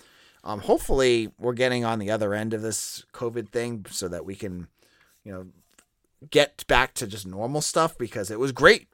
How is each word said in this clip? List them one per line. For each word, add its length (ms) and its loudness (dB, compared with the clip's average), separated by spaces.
um, 160 -6
hopefully 800 2
we're 160 -2
getting 320 2
on 140 0
the 120 -2
other 220 0
end 200 -2
of 80 -4
this 520 -6
covid 360 -6
thing 400 -4
so 200 -6
that 160 -8
we 100 -8
can, 320 -8
you 80 -14
know, 160 -12
get 380 2
back 280 4
to 120 -6
just 180 -10
normal 360 -4
stuff, 360 0
because 340 -6
it 80 -6
was 120 0
great. 420 6